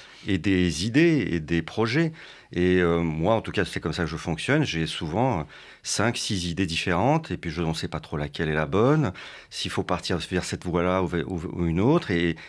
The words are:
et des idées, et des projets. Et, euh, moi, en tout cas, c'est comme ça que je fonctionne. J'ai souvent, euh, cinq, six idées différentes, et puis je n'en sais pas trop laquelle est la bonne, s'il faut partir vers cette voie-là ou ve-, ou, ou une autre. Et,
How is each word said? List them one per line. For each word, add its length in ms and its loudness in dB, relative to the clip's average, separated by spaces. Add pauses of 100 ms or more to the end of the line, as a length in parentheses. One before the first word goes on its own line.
(260)
et 120 2
des 460 2
idées, 460 4
et 80 0
des 240 0
projets. 480 0 (420)
Et, 280 4
euh, 240 4
moi, 320 2
en 40 0
tout 120 -8
cas, 120 2
c'est 140 -6
comme 140 -4
ça 100 -2
que 80 -2
je 60 -6
fonctionne. 480 0
J'ai 240 -2
souvent, 500 -2
euh, 40 -2 (420)
cinq, 320 0
six 340 -4
idées 160 0
différentes, 640 0
et 60 -6
puis 160 -6
je 100 -2
n'en 100 0
sais 140 -6
pas 140 -6
trop 160 -8
laquelle 320 -2
est 60 0
la 120 2
bonne, 460 2 (360)
s'il 220 -8
faut 140 -2
partir 340 -2
vers 240 -2
cette 220 -6
voie-là 400 2
ou 20 0
ve-, 180 -2
ou, 160 -6 (120)
ou 140 -2
une 120 0
autre. 320 2
Et, 200 2 (180)